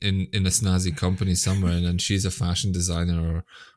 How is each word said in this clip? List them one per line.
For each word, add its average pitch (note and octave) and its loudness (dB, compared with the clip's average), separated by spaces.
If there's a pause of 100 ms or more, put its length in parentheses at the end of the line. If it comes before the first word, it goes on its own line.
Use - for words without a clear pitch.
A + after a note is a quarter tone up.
in, F#2+ 0
in F#2+ 2
a - 2
snazzy F#2 2
company F#2 0
somewhere, F#2 0
and F2 0
then F2 0
she's G2 0
a F2+ -2
fashion F2+ -2
designer E2+ 0
or, E2 -2 (340)